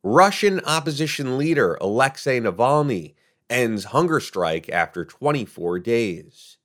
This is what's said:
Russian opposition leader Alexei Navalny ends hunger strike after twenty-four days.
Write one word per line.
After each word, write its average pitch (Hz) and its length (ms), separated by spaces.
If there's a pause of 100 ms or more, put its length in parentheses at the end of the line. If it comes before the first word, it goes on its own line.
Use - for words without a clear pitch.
Russian 196 600
opposition 147 720
leader 143 420
Alexei 127 600
Navalny 113 720 (360)
ends 113 340
hunger 156 360
strike 82 480
after 85 360
twenty-four 92 760
days. 92 880